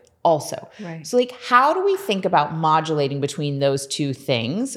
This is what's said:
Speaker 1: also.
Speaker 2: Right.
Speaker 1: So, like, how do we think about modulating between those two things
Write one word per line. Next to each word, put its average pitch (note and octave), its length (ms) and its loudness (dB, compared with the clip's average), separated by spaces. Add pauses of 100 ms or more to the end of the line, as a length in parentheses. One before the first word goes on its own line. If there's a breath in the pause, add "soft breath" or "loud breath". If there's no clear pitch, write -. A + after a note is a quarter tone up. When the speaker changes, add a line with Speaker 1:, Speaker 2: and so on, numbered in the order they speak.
(240)
Speaker 1:
also. - 440 0 (120)
Speaker 2:
Right. E3 260 -12
Speaker 1:
So, B3 100 0
like, B3 160 2 (140)
how D4 260 6
do F#4 100 -2
we G4 140 2
think G3 300 -2
about D#3+ 280 2
modulating D#3 680 0
between C#3+ 400 -4
those C#3 260 0
two C#3+ 260 -4
things C3+ 640 -2